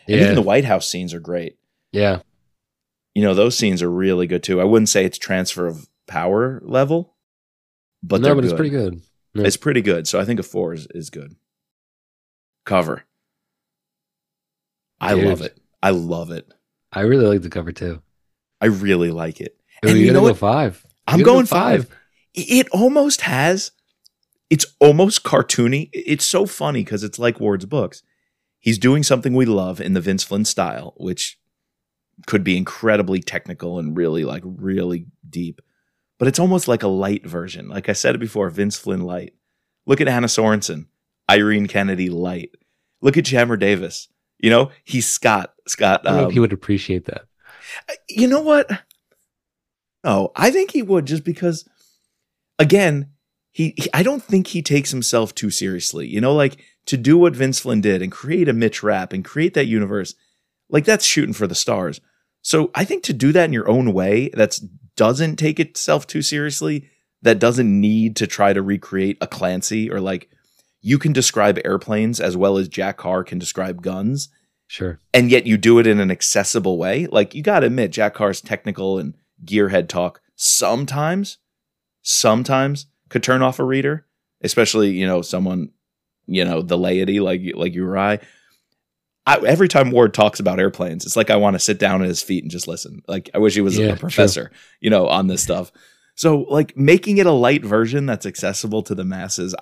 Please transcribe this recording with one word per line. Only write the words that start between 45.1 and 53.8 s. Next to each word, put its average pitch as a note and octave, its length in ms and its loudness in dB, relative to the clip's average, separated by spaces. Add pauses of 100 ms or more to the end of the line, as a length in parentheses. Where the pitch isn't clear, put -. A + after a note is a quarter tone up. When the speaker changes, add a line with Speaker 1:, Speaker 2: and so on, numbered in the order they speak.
Speaker 1:
Scott, - 380 2
Speaker 2:
I - 60 0
don't F#2+ 60 2
know F#2 60 2
if - 40 2
Speaker 1:
um, - 60 -2
Speaker 2:
he B2 80 2
would G#2+ 120 2
appreciate F#2+ 540 -4
that. - 200 -14 (800)
Speaker 1:
You A#3 180 2
know C4+ 140 2
what? D4+ 300 2 (1300)
No, G3 320 0
I A3 160 4
think F#4+ 220 0
he C4+ 100 -2
would F#3 240 0
just D3+ 180 -4
because, E3+ 440 -4 (880)
again, D3+ 520 4 (420)
he, D#3+ 240 -2
he, - 160 -6